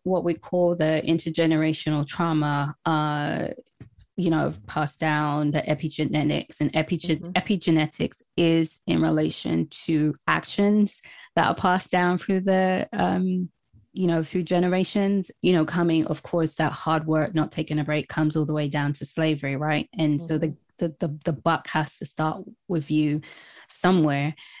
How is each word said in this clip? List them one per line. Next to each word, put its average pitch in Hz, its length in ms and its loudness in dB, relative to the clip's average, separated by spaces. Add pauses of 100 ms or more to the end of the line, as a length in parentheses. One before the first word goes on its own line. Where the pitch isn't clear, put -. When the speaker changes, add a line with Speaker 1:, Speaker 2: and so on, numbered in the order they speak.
Speaker 1:
what 180 200 0
we 170 100 2
call 175 420 0
the 156 280 2
intergenerational 160 1000 0
trauma, 147 720 0 (100)
uh, 151 640 -2 (720)
you 175 80 0
know, 156 240 2 (140)
passed - 340 -4
down, 151 520 0
the 156 100 0
epigenetics, 151 1000 -2
and 147 140 0
epige-, 160 460 0
Speaker 2:
Mm-hmm. 170 120 -12
Speaker 1:
epigenetics 165 880 0 (160)
is 165 500 2
in 170 140 0
relation 160 680 0 (200)
to 151 280 0 (120)
actions 202 760 2 (360)
that 165 100 4
are - 80 2
passed 185 360 0
down 180 280 2
through 190 220 0
the, 185 520 2
um, 185 560 0 (460)
you 185 120 -2
know, 165 160 2
through 180 200 -4
generations, 185 880 0 (100)
you 180 140 4
know, 156 100 4
coming, 165 420 2
of - 160 -6
course, 160 340 -2
that 151 160 0
hard 156 340 -2
work, 156 280 0
not 156 160 0
taking 156 280 -4
a 151 60 -2
break 151 240 -2
comes 151 280 0
all 156 80 2
the 151 80 -4
way 151 160 -2
down 143 240 0
to 135 140 -8
slavery, 147 500 -2
right? 151 400 -2
And 151 240 2
so 165 160 -4
the, 160 120 0
Speaker 2:
Mm-hmm. 151 60 -6 (260)
Speaker 1:
the, 165 200 -2
the, 156 240 -2
the 165 80 -2
buck 156 360 0
has 151 300 -4
to - 80 -12
start 156 360 -4 (260)
with 156 220 -2
you 151 300 2 (500)
somewhere. 156 640 2 (260)